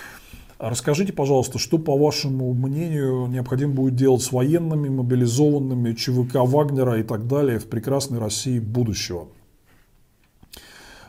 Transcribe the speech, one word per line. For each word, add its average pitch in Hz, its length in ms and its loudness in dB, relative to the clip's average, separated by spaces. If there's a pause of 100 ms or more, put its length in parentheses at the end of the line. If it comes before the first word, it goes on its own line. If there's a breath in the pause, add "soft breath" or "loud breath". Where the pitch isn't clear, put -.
(600 loud breath)
Расскажите, 143 540 -2
пожалуйста, 135 440 2
что, 165 200 0
по 156 200 0
вашему 135 560 0
мнению, 135 760 0
необходимо 127 460 -2
будет 131 220 2
делать 127 260 4
с - 100 -6
военными, 151 580 0
мобилизованными, 127 1040 2
Ч 117 180 -4
В 123 160 2
К 127 160 2
Вагнера 131 560 2
и 113 40 0
так 113 240 -4
далее 131 320 2
в - 80 -12
прекрасной 127 520 -2
России 117 400 -2
будущего? 104 720 -4 (1800 loud breath)